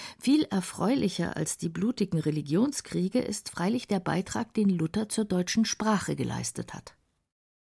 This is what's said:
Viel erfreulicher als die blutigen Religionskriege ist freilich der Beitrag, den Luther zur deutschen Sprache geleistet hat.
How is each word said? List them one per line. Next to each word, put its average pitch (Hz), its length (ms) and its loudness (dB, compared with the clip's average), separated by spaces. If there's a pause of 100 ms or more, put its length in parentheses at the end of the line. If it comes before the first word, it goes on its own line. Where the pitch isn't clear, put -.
(180)
Viel 302 260 4
erfreulicher 190 920 0
als 156 180 -2
die 170 140 -4
blutigen 180 500 0
Religionskriege 175 1000 0
ist - 280 -6
freilich 214 400 -2
der 196 120 2
Beitrag, 180 520 -2
den 208 160 4
Luther 185 400 0
zur 220 160 0
deutschen 185 400 2
Sprache 214 500 0
geleistet - 600 -4
hat. - 200 -14 (800)